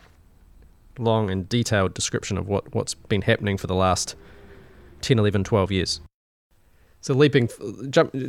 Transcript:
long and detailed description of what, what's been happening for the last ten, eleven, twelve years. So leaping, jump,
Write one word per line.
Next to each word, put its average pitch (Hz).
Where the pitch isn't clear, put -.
long 110
and 95
detailed 107
description -
of 92
what, 101
what's -
been -
happening 101
for -
the 92
last 92
ten, 127
eleven, 104
twelve 95
years. 90
So -
leaping, 127
jump, 160